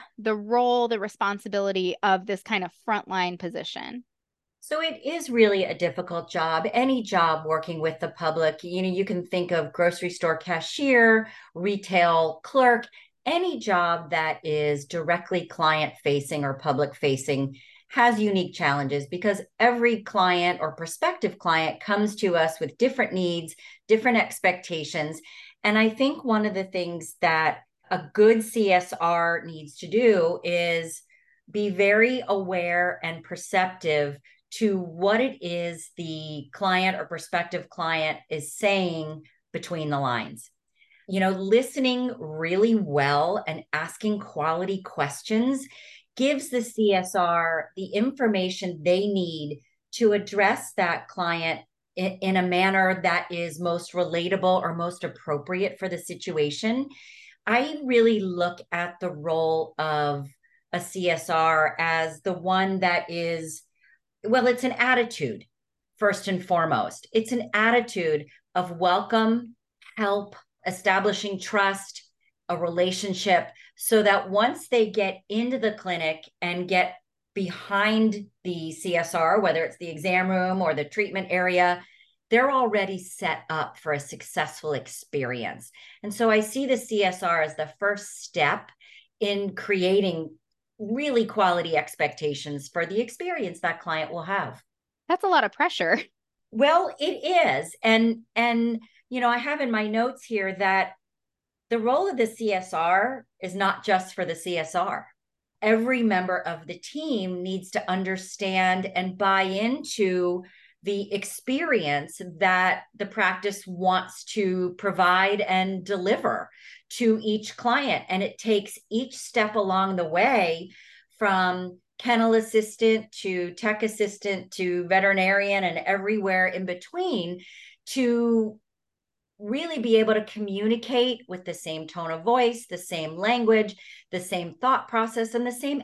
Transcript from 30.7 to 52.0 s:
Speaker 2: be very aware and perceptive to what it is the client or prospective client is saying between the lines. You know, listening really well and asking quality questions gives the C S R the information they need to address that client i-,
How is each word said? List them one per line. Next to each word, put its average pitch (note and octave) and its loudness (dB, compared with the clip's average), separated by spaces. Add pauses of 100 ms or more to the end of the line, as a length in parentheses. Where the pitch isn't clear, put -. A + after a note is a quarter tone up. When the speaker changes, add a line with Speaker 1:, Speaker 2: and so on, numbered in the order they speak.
Speaker 2:
be G#3 -2
very G#3 4
aware F3+ 0
and E3 -8
perceptive E3+ -2 (320)
to G3+ 0
what F3+ 0
it C4 -2
is E3+ -6
the D#3 -10
client F#3 0
or - -6
prospective F3 -6
client D#3+ -2 (120)
is D#3 -8
saying E3 -2 (320)
between D#3+ -6
the C#3+ 0
lines. A#2+ -4 (580)
You F#3+ -2
know, F#3+ 4
listening B3 2
really E3 2
well D3 2
and D#3+ -6
asking G3+ -2
quality F3+ -2
questions A3+ -2 (520)
gives C4+ 0
the B3 0
C A3 2
S F#3 0
R E3+ 2
the F#3+ -8
information F#3+ 0
they F#3 4
need D#3+ -4 (320)
to A3+ 4
address G3+ 0
that E3+ -2
client E3 -4 (360)
i-, F#3 -4